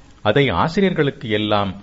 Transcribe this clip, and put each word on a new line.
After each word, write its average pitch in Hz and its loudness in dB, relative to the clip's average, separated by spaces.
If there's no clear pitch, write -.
அதை 127 2
ஆசிரியர்களுக்கு 151 0
எல்லாம் 104 0